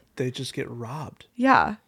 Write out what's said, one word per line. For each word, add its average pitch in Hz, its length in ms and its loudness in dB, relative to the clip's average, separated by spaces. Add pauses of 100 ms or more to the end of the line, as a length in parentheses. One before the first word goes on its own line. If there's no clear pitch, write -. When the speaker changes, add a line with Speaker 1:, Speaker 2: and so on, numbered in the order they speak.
(180)
Speaker 1:
They 127 120 -2
just 127 240 -8
get 127 160 -6
robbed. 120 680 -12
Speaker 2:
Yeah. 240 400 4 (120)